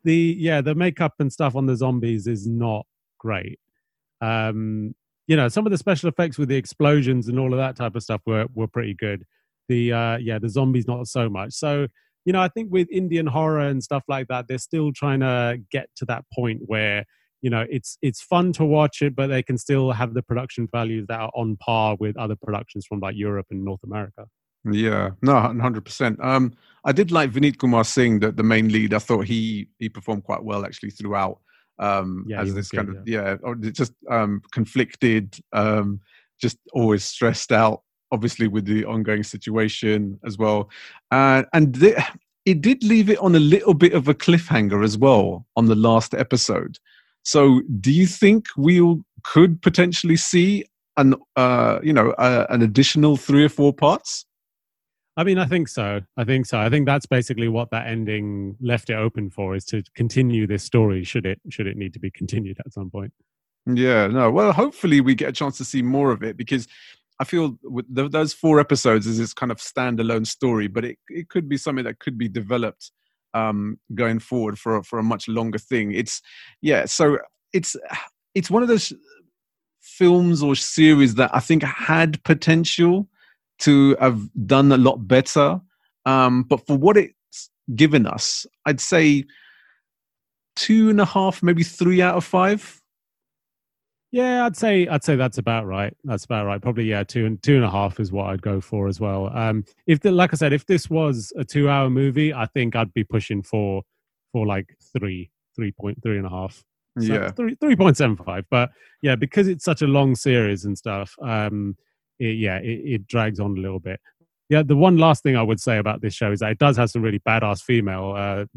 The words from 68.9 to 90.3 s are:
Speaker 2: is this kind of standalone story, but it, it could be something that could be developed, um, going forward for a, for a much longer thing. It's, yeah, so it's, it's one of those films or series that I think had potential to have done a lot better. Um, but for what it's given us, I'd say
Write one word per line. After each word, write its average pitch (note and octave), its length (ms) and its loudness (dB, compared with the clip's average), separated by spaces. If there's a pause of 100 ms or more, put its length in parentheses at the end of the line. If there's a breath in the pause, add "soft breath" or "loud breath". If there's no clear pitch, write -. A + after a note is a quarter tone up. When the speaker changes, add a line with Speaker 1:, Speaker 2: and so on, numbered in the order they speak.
Speaker 2:
is A2+ 120 -2
this A2+ 160 -6
kind B2 180 -6
of A2 60 -12
standalone A2+ 680 -4
story, A2 420 -2
but A2+ 160 -6
it, A#2+ 140 -12 (100)
it E3 200 -12
could E3 200 -4
be C#3 100 -4
something C3 260 -6
that A2+ 140 -10
could B2+ 180 -10
be A2+ 120 -4
developed, A2 640 -6 (420)
um, G#2+ 440 -4 (160)
going A2+ 260 -2
forward G#2+ 380 -4
for A2+ 180 -2
a, G2 80 -6
for A#2 160 -8
a - 20 -4
much A2 260 -4
longer A2+ 300 -4
thing. G#2+ 340 -4
It's, A2 300 -8 (400 loud breath)
yeah, B2 220 2
so D3+ 340 0 (340)
it's, F#3 220 -4 (600 loud breath)
it's F#3 160 -2
one A3+ 120 4
of A#3+ 60 0
those A3 240 0 (880)
films F3 640 2
or C#3 100 2
series C#3+ 640 6
that B2+ 180 2
I C3 60 2
think D#3+ 240 2
had D#3+ 580 0
potential E3+ 880 2 (520)
to C#3 400 6
have B2 200 2 (260)
done C#3 260 6
a C3 40 6
lot C3 200 6 (120)
better. D3 520 4 (460)
Um, B2+ 380 4
but - 220 0
for C#3+ 120 2
what G3 180 6
it's - 540 -2 (240)
given D3 320 4
us, - 400 -6 (180)
I'd D3 160 -2
say D3+ 440 2 (1300 soft breath)